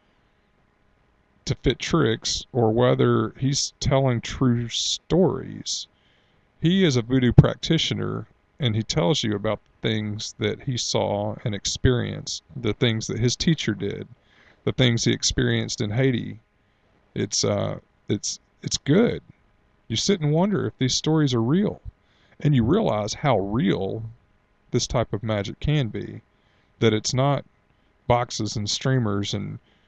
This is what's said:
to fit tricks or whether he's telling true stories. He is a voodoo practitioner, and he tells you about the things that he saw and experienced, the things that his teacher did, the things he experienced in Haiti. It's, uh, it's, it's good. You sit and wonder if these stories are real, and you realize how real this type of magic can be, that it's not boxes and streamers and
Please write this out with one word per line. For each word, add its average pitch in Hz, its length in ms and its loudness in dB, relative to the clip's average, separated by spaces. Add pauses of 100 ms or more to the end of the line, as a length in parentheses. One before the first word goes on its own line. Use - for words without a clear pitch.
(1500)
to - 100 -4
fit - 240 -2
tricks - 720 -2
or 113 200 2
whether 120 640 2
he's - 420 -2
telling 135 400 2
true 120 480 0
stories. - 1200 -2 (720)
He 185 220 4
is 139 140 4
a 120 40 4
voodoo 123 300 2
practitioner, 113 960 4 (320)
and 117 160 0
he 110 80 0
tells 160 400 0
you 104 120 -2
about 104 280 -4
the - 260 -8
things 107 500 -6
that 104 220 -2
he 127 160 -4
saw 104 640 -2
and 107 120 -4
experienced, 104 880 -2 (120)
the 107 180 -2
things 113 340 0
that 113 120 -6
his 120 160 0
teacher - 380 0
did, 101 340 -8 (560)
the 113 100 -2
things 120 320 2
he 117 80 4
experienced 117 680 -2
in 107 80 -2
Haiti. 110 500 -2 (760)
It's, - 280 -2
uh, 104 360 -2 (300)
it's, - 300 -4 (220)
it's - 160 -4
good. 175 440 2 (640)
You 113 80 -4
sit 196 240 0
and 147 140 0
wonder 170 320 0
if 107 120 -8
these 127 180 0
stories 156 380 0
are 117 80 2
real, 165 380 0 (640)
and 147 120 2
you 120 120 4
realize 120 480 0
how 127 260 2
real 107 640 -2 (680)
this 123 140 -2
type - 280 -2
of 107 100 -6
magic 101 380 -4
can 147 260 0
be, 104 340 -10 (580)
that 110 140 6
it's 107 200 -2
not 135 320 0 (600)
boxes 120 520 0
and 104 120 -4
streamers 107 640 0
and 101 260 -6 (280)